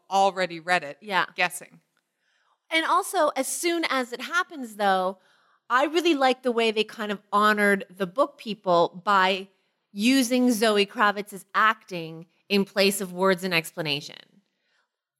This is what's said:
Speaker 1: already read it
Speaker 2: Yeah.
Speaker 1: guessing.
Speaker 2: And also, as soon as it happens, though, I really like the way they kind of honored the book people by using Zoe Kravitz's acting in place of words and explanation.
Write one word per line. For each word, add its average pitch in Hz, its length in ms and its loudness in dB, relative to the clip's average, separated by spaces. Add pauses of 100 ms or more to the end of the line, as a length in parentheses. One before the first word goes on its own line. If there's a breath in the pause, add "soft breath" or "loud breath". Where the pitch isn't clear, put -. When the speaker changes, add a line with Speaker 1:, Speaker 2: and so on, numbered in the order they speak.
(100)
Speaker 1:
already 185 480 0
read 175 240 0
it 147 200 -12
Speaker 2:
Yeah. 190 240 -2 (100)
Speaker 1:
guessing. 175 440 -4 (920)
Speaker 2:
And 320 160 0
also, 339 500 0
as 262 100 -2
soon 339 440 -4
as 247 240 -4
it 247 80 -12
happens, 285 540 -6
though, 190 420 0 (500 soft breath)
I 254 160 2
really 320 300 2
like 262 280 0
the 254 100 -2
way 226 180 0
they 214 140 0
kind 214 280 -8
of 202 80 -8 (100)
honored 208 600 4
the 185 160 -6
book 277 320 -2
people 180 640 0
by 196 440 2 (440)
using 247 580 2
Zoe 208 360 2
Kravitz's 202 580 -4 (100)
acting 175 720 -4 (220)
in 196 180 2
place 196 340 0
of 185 120 -10
words 185 320 0
and 185 100 -4
explanation. 156 640 -6 (1040)